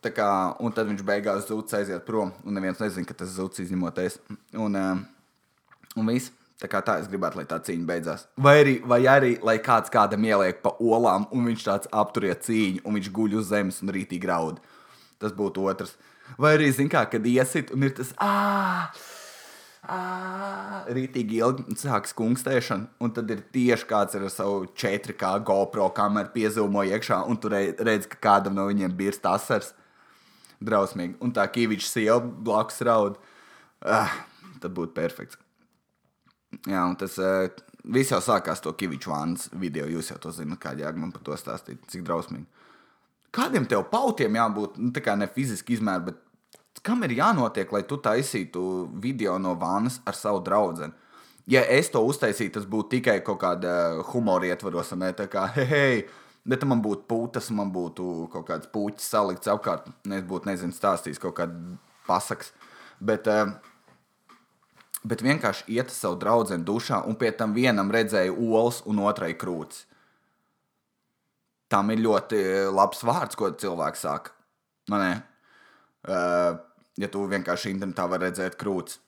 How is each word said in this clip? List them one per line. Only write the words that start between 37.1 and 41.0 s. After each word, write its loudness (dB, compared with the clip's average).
ā, 2
viss 2
jau 2
sākās 0
to -4
Kiviču -6
vannas -4
video, -6
jūs -6
jau -14
to -10
zinat, -10
kāda -8
jēga -6